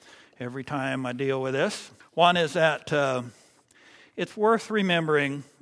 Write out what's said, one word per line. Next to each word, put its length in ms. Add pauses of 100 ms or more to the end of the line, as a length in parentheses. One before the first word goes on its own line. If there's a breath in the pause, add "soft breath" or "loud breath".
(400 loud breath)
every 240
time 420
I 80
deal 260
with 140
this. 380 (240 loud breath)
One 220
is 160
that, 380
uh, 300 (960 loud breath)
it's 200
worth 360
remembering 720 (180)